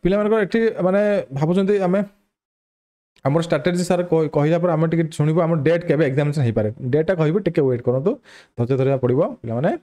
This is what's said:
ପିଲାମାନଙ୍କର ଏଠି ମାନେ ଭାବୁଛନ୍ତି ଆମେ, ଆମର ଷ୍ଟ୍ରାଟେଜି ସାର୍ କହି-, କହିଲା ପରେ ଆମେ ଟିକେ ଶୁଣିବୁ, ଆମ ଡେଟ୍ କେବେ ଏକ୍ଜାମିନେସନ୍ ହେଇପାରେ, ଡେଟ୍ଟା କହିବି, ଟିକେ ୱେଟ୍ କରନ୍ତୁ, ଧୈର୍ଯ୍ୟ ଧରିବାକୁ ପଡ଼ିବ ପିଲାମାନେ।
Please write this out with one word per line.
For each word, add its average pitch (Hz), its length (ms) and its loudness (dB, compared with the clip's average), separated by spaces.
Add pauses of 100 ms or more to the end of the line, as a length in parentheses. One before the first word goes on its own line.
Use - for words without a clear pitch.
ପିଲାମାନଙ୍କର 208 460 0
ଏଠି 226 140 0 (200)
ମାନେ 185 220 2 (300)
ଭାବୁଛନ୍ତି 180 480 0
ଆମେ, 190 200 0 (1200)
ଆମର 143 180 0
ଷ୍ଟ୍ରାଟେଜି 170 420 -2
ସାର୍ 175 240 0
କହି-, 160 240 0
କହିଲା 156 260 2
ପରେ 170 140 0
ଆମେ 160 160 0
ଟିକେ 165 240 0
ଶୁଣିବୁ, 156 320 0
ଆମ 165 160 0
ଡେଟ୍ 170 240 0
କେବେ 160 220 2
ଏକ୍ଜାମିନେସନ୍ 143 400 0
ହେଇପାରେ, 107 220 0 (200)
ଡେଟ୍ଟା 160 260 0
କହିବି, 160 260 0
ଟିକେ 170 200 -2
ୱେଟ୍ 127 240 0
କରନ୍ତୁ, 135 260 0 (460)
ଧୈର୍ଯ୍ୟ 120 200 0
ଧରିବାକୁ 131 280 0
ପଡ଼ିବ 127 160 2 (200)
ପିଲାମାନେ। 117 300 -2 (120)